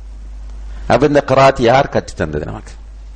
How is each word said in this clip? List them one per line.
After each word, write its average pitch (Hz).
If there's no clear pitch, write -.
அப்ப 123
இந்த 143
கிராத் 135
யார் 127
கற்று -
தந்தது 78
நமக்கு? 110